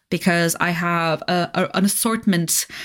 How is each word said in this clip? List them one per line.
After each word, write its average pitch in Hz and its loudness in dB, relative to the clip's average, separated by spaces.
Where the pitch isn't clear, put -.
because 170 2
I 175 0
have 170 0
a, 175 0
a, - -2
an 185 4
assortment 202 0